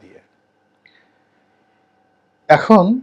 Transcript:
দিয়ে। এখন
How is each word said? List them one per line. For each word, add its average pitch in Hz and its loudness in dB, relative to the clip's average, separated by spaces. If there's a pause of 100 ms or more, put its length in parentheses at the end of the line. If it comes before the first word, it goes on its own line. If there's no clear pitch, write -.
দিয়ে। - -20 (2250)
এখন 180 2 (180)